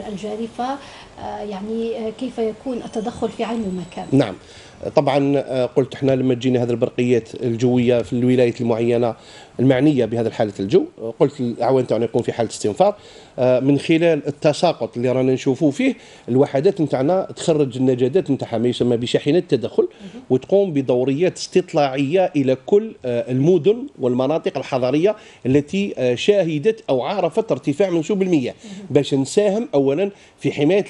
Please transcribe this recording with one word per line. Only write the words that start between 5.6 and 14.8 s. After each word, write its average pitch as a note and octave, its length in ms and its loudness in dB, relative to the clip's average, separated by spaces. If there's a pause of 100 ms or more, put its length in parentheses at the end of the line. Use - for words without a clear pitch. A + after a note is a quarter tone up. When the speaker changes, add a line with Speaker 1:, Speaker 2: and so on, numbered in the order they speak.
Speaker 2:
قلت B2+ 280 -2
احنا C#3 180 0
لما B2+ 220 2
تجينا B2 280 0
هذه A#2+ 80 -2
البرقيات B2 720 0
الجوية A#2+ 600 2
في - 100 -10
الولايات B2 480 2
المعينة A#2 540 0 (460)
المعنية C3 440 4
بهذا A2+ 240 -2
الحالة G#2+ 320 -2
الجو، C3+ 240 2 (340)
قلت C#3 220 0
الأعوان A#2+ 460 0
تاعنا A#2 180 0
يكون A#2 180 0
في B2 100 -4
حالة A2+ 180 -2
استنفار، F3+ 460 0 (420)
آه، B2+ 220 2
من C#3 180 2
خلال E3 480 2
التساقط D3 720 0